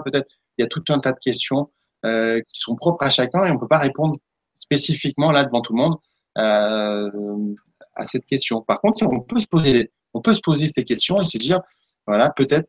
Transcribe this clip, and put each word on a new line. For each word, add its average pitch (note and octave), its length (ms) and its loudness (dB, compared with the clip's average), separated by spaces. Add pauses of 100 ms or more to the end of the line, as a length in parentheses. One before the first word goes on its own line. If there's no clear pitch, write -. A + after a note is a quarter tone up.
Peut-être, C#3 220 -2 (320)
il A#2+ 40 2
y - 20 0
a A#2 40 -4
tout - 220 -8
un D3 80 2
tas C3 140 -2
de C3 60 -6
questions, C3+ 520 -2 (340)
euh, A2+ 360 0
qui - 200 -10
sont A#2 160 -6
propres E3+ 280 0
à C3+ 60 2
chacun F3 360 2
et F3 40 2
on C#3 80 0
peut A#2 100 -6
pas D#3 100 4
répondre D3 360 0 (400)
spécifiquement C#3+ 760 -2
là C#3+ 120 4
devant A#2+ 180 -2
tout A2+ 120 -8
le A#2 80 2
monde, D#3+ 140 2 (420)
euh, G#2 720 0 (840)
à - 120 -8
cette - 200 -6
question. A#2 360 -2
Par - 180 0
contre, A3 260 2
on C3+ 140 0
peut A#3+ 200 -2
se G#3+ 60 -2
poser, C3+ 460 2 (220)
on A2+ 60 -6
peut A3 140 4
se G#3+ 60 -2
poser D#3 260 0
ces C#3 180 -2
questions E3 360 0
et F#3 40 0
se C#3 140 -4
dire, D#3+ 220 0 (460)
voilà, G#2+ 240 4
peut-être D3 380 0